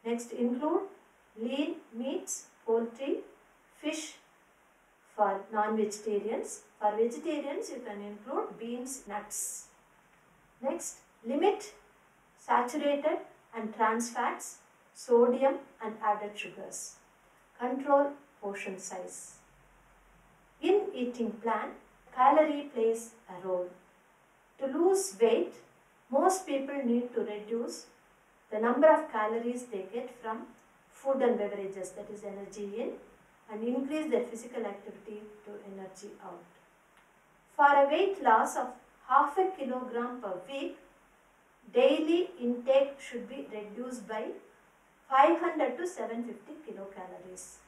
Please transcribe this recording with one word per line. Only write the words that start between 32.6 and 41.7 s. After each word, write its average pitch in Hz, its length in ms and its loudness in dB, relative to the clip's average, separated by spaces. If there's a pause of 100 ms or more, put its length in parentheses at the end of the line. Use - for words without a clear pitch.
in, - 120 -4 (580)
and 220 160 -6
increase 277 440 -2
their 240 120 2
physical 233 420 -8
activity 208 580 -12 (220)
to 208 60 -16 (220)
energy 190 420 -14 (100)
out. 170 200 -16 (1120)
For 285 100 8
a 277 220 8
weight 339 340 2
loss 226 340 6
of 269 120 -2 (400)
half 285 300 4
a 370 200 4
kilogram 247 600 -4
per 190 140 -6 (140)
week, - 280 -8 (960)